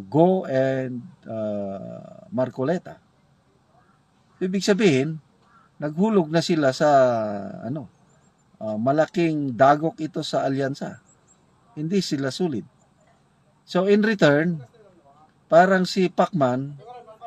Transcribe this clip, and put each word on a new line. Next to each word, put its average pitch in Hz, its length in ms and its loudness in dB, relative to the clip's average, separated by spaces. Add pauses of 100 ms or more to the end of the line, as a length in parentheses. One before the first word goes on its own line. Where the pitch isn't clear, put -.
Go, 170 400 2
and, 131 560 -4 (240)
ah, 101 1040 -10
Marcoleta. 131 720 -6 (1400)
Ibig 185 240 -4
sabihin, 160 560 2 (560)
naghulog 160 560 0
na 165 80 2
sila 151 320 2
sa, 151 160 2 (720)
ano, 127 240 -10 (760)
ah, 107 160 -6
malaking 147 800 0
dagok 147 400 2
ito 156 240 -8
sa 139 240 -4
alyansa. 139 560 -6 (720)
Hindi 160 320 -4
sila 139 240 -4
sulit. 131 340 -4 (1040)
So, 190 240 0
in 208 160 4
return, 165 560 2 (880)
parang 185 400 4
si 190 240 0
Pacman 139 640 0 (500)